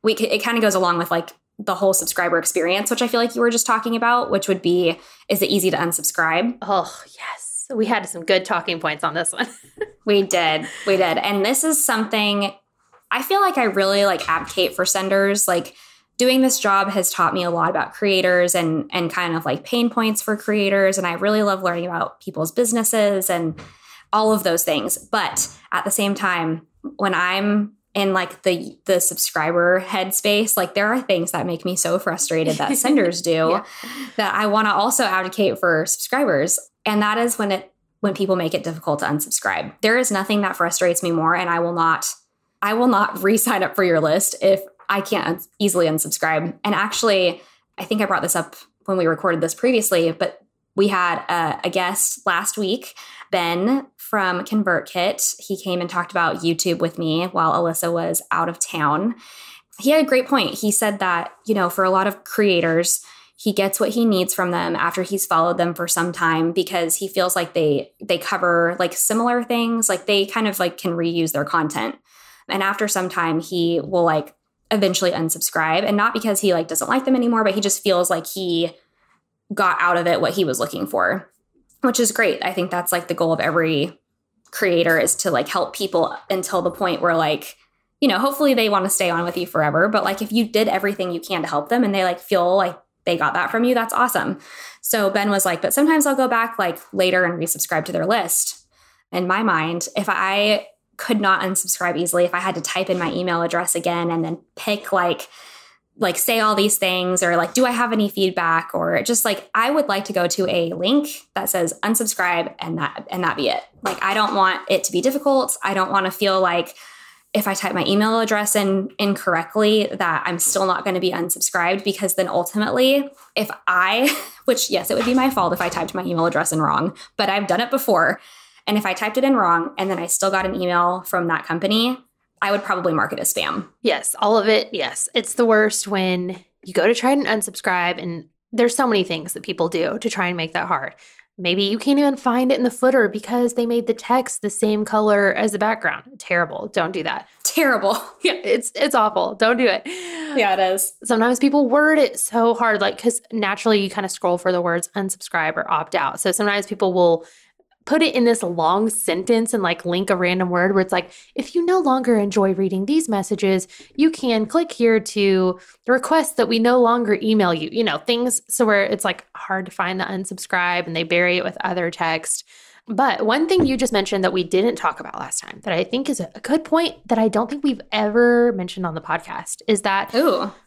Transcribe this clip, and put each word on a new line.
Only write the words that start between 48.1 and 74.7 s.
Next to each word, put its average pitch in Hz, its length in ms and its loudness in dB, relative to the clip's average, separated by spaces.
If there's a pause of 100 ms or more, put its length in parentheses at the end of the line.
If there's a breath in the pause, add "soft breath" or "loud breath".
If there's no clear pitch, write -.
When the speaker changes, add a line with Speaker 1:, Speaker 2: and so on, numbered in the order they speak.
Speaker 1:
this 175 140 -2
up 165 220 -4 (260)
when 190 140 -2
we 175 100 2
recorded 165 320 0
this 165 160 -2
previously, 208 560 2
but - 300 -6 (340)
we 196 140 4
had 180 400 0
a, 165 380 -2
a - 20 0
guest 185 560 -2
last 190 320 -2
week, 214 360 -4 (380 loud breath)
Ben 190 640 0
from 185 480 -2
ConvertKit. 185 960 -2
He - 220 -6
came 180 200 -4
and 175 80 -6
talked 180 220 -4
about 170 300 0
YouTube 165 380 0
with 165 180 -2
me 165 300 -2
while 180 260 0
Alyssa 170 380 0
was 170 300 -2 (100)
out 170 180 0
of 170 100 -10
town. 160 560 0 (640 loud breath)
He 247 120 2
had 311 120 6
a - 40 0
great 254 200 2
point. 254 280 0
He 208 160 -2
said 202 280 -2
that, 175 320 -2 (140)
you 214 100 0
know, 180 140 2
for 190 140 0
a 185 60 4
lot 190 180 2
of - 180 -6
creators, 170 760 2 (340 loud breath)
he - 160 -2
gets 196 280 0
what 214 100 2
he 233 160 0
needs 185 280 2
from 180 180 -2
them 170 240 -2
after 170 280 -2
he's 190 220 -4
followed 170 320 2
them 175 160 0
for 170 140 -6
some 175 240 -2
time 165 400 0
because 170 460 -2
he 196 100 -6
feels 185 280 0
like 170 180 -2
they, 151 380 0 (100)
they 180 160 -2
cover, 175 600 0
like, 175 140 0
similar 240 500 0
things. 233 460 0
Like, 185 160 -2
they 202 200 2
kind 220 220 -2
of, 202 120 -2
like, 175 180 -2
can 175 140 -2
reuse 170 420 0
their 143 100 0
content. 151 520 0 (520 soft breath)
And 196 160 -4
after 202 240 -2
some 185 220 -2
time, 165 320 -2
he 170 420 -2
will, 175 220 0
like, 156 300 0 (360)